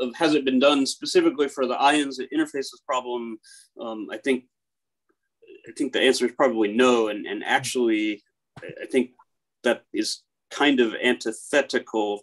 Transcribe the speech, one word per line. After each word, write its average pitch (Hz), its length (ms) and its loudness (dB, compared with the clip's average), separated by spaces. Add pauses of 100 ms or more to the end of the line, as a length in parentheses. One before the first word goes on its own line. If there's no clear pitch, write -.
of 123 160 -4
has 156 180 2
it 135 100 2
been 131 140 2
done 139 280 4
specifically 147 600 2
for 135 200 -4
the 123 60 -4
ions 139 440 2
and 123 160 -8
interfaces 151 500 -6
problem, 123 540 -6 (420)
um, 110 300 -8
I 107 60 -10
think, 127 300 -2 (1200)
I - 80 -20
think 139 160 -4
the 90 80 0
answer 123 260 4
is 117 60 -4
probably 113 400 2
no. 120 360 4
And, 104 180 -6
and 104 180 -6
actually, 113 800 -2 (360)
I, 85 100 -14 (120)
I - 40 -10
think 127 260 0 (500)
that 120 300 0
is - 300 -4 (280)
kind 143 300 2
of 113 140 2
antithetical 117 1300 -2